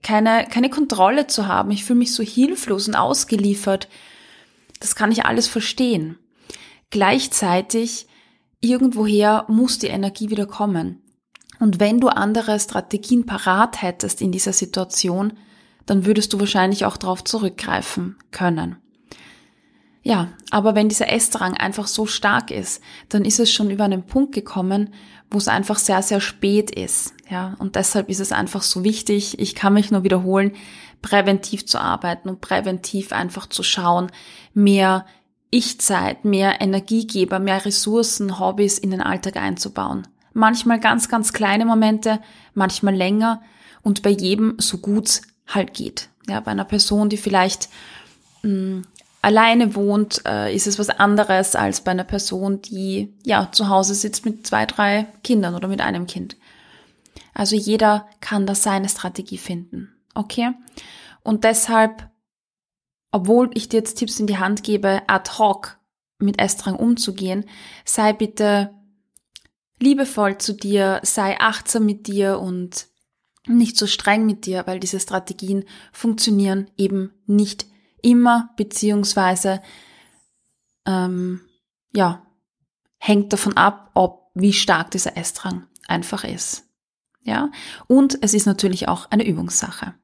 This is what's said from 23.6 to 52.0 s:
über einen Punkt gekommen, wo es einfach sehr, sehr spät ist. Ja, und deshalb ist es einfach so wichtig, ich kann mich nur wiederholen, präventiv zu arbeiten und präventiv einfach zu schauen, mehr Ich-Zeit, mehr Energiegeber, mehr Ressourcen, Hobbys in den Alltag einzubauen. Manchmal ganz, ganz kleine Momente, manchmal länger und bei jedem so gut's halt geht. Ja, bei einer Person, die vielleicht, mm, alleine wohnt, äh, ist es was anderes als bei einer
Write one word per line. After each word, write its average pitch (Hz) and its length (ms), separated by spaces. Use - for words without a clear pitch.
über 196 140
einen 190 200
Punkt 269 280
gekommen, 202 600
wo 208 80
es 202 80
einfach 302 320
sehr, 190 240
sehr 196 180
spät 208 520
ist. - 420
Ja, 190 300
und 196 160
deshalb 196 340
ist 196 100
es 196 120
einfach - 300
so - 200
wichtig, 208 560
ich 196 160
kann 202 200
mich 208 180
nur 196 100
wiederholen, 190 500
präventiv 196 640
zu - 120
arbeiten - 500
und 185 120
präventiv 190 720
einfach 180 360
zu - 140
schauen, 180 480
mehr 196 520
Ich-Zeit, - 720
mehr 196 360
Energiegeber, 196 800
mehr 190 260
Ressourcen, 208 760
Hobbys 202 380
in 196 120
den 185 120
Alltag 185 340
einzubauen. 185 720
Manchmal 226 480
ganz, 226 280
ganz 220 240
kleine 214 320
Momente, 220 560
manchmal 196 400
länger 214 480
und 202 200
bei 202 80
jedem 208 480
so 190 200
gut's 208 440
halt - 280
geht. - 340
Ja, 202 120
bei - 100
einer 196 140
Person, 208 440
die 208 80
vielleicht, 190 520
mm, 190 400
alleine 220 540
wohnt, 208 520
äh, 104 280
ist 196 120
es 202 120
was 208 120
anderes 202 640
als 196 260
bei - 80
einer 185 140